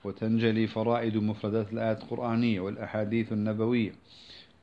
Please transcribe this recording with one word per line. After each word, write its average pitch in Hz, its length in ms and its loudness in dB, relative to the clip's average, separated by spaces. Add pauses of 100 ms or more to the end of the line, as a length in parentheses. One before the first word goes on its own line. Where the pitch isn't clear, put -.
وتنجلي 110 600 2
فرائد 113 500 0
مفردات 107 560 0
الآيات 110 300 -2
القرآنية 117 580 0
والأحاديث 110 720 -2
النبوية، 110 600 0 (720)